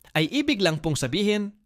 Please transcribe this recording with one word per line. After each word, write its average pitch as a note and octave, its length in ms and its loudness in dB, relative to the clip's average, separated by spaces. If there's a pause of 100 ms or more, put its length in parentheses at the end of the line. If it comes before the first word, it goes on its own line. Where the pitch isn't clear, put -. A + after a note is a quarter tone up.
(140)
ay D#3 160 0
ibig C#4 320 0
lang D#3+ 160 2
pong D#3 160 -2
sabihin G3+ 560 0 (160)